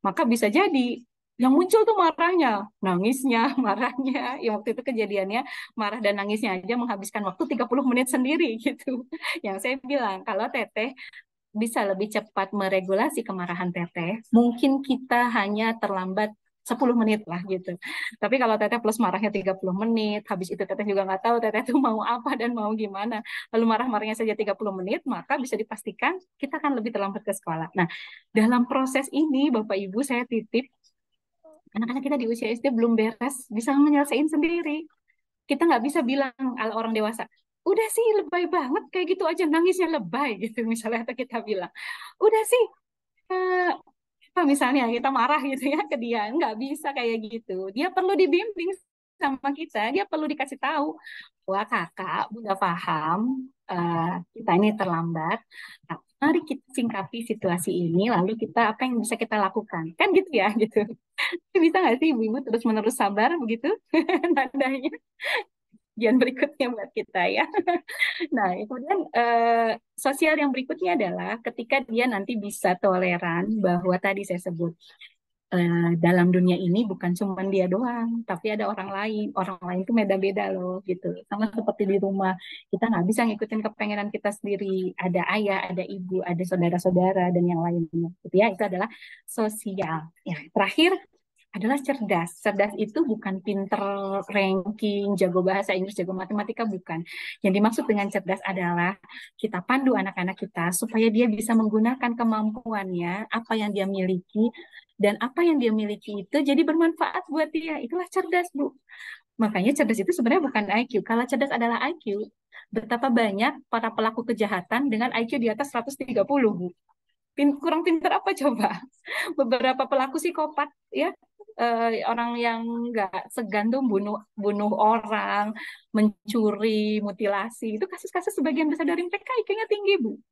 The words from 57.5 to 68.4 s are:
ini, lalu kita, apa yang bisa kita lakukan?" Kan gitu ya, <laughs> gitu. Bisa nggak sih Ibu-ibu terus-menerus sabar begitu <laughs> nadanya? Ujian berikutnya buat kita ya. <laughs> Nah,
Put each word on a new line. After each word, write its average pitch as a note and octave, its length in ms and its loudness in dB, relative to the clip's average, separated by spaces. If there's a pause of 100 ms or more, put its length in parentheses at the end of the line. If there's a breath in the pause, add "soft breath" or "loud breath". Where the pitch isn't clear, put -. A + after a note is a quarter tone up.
ini, F3 400 2
lalu G3 240 2
kita, A3 400 0
apa B3+ 80 -4
yang B3 160 0
bisa A3 160 -2
kita A3 240 -2
lakukan?" F#3+ 560 -4
Kan G#4 220 2
gitu F#4+ 160 2
ya, G#3 220 4
<laughs> A3 80 2
gitu. A3 200 0 (720 loud breath)
Bisa E4+ 260 6
nggak C4 220 4
sih D#4+ 100 4
Ibu-ibu A3+ 320 0
terus-menerus A3 560 0
sabar G#3+ 400 2
begitu A#3 300 -2 (240)
<laughs> E4 420 2
nadanya? C4+ 560 0 (1040 loud breath)
Ujian A3+ 240 4
berikutnya C4 560 0
buat - 160 -8
kita G3 400 -4
ya. G#3+ 240 2
<laughs> - 800 -2
Nah, G3+ 140 2 (160)